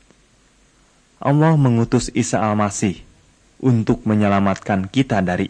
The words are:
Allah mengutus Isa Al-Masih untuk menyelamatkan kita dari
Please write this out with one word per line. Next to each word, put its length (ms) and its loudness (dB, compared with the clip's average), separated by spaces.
Allah 400 2
mengutus 560 2
Isa 240 -2
Al-Masih 640 -2
untuk 480 0
menyelamatkan 800 0
kita 320 -2
dari 300 -2